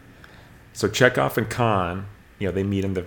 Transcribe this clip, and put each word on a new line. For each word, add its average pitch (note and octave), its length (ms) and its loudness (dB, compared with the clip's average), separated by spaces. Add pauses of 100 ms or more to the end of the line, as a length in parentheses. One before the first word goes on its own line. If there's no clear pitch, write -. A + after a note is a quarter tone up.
(720)
So - 160 -2
Chekhov C3 500 2
and A2 120 0
Khan, G2 560 0 (340)
you G2+ 80 -2
know, F2 60 -2
they F#2+ 100 0
meet G2 220 0
in G2 80 -2
the F2+ 140 -4